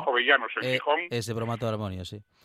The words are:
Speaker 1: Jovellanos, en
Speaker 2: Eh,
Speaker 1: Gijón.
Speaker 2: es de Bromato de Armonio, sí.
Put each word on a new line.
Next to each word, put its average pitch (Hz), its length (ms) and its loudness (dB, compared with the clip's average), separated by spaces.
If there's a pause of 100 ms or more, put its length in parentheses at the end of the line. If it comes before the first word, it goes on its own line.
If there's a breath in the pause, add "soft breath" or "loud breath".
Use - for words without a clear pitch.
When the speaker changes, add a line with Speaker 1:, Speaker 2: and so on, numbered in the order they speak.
Speaker 1:
Jovellanos, 123 520 4
en 113 80 -2
Speaker 2:
Eh, 127 100 0
Speaker 1:
Gijón. 147 260 2 (100)
Speaker 2:
es 117 160 -2
de 113 60 -2
Bromato 113 340 -2
de 110 60 0
Armonio, 95 320 -4
sí. 104 160 -12 (240 soft breath)